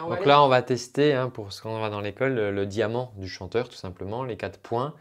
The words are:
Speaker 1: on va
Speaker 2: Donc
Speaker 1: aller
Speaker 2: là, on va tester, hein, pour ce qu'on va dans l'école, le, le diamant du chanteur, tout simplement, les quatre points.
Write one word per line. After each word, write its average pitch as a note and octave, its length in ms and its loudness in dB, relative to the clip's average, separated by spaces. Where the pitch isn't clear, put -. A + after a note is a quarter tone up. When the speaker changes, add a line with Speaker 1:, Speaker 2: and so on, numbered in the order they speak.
Speaker 1:
on - 80 -8
va A#2 60 -2
Speaker 2:
Donc - 20 -2
Speaker 1:
aller - 100 0
Speaker 2:
là, C#3+ 160 10
on C3+ 60 8
va B2+ 120 6
tester, C#3 520 0
hein, B2+ 160 -2
pour G2+ 240 -12
ce - 80 -16
qu'on A2 180 -6
va A2 100 -2
dans G#2 120 -4
l'école, A2+ 340 -2
le, G#2 160 0
le G2+ 140 0
diamant A2 520 -2
du F#2+ 120 -10
chanteur, A2+ 400 -6
tout - 80 -20
simplement, G2 480 -8
les A2+ 100 -8
quatre F#2+ 240 -10
points. C3 420 -4